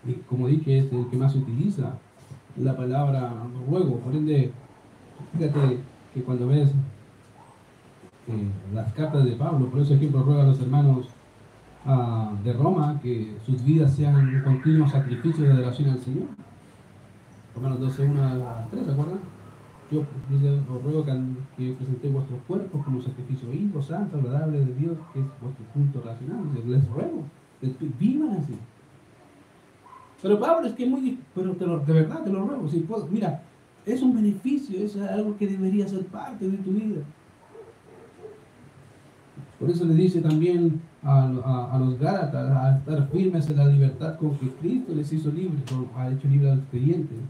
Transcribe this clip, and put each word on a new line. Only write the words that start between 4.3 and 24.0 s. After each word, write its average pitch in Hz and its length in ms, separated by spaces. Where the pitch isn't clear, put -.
fíjate 143 480
que 127 80
cuando 123 240
ves, 139 240
eh, 104 200
las 110 220
cartas 147 300
de 117 80
Pablo, 139 360
por 139 120
eso, 147 140
ejemplo, 135 280
ruega 143 200
a 139 40
los 131 140
hermanos, 135 480
ah, 117 480
de 120 100
Roma 147 500
que 107 420
sus 120 200
vidas 147 300
sean 147 200
un 135 280
continuo 147 460
sacrificio 139 560
de 139 80
adoración 127 380
al 123 100
Señor. 147 280
Romanos 127 260
doce, 131 240
uno 143 180
a 123 480
tres, 214 160
¿se 147 60
acuerdan? 160 280
Yo, 147 140
dice, 139 320
"Os 127 120
ruego 151 200
que, 139 80
que 127 160
presentéis 135 400
vuestros 127 340
cuerpos 175 380
como 127 180
sacrificio 123 480
vivo, 170 320
santo, 160 360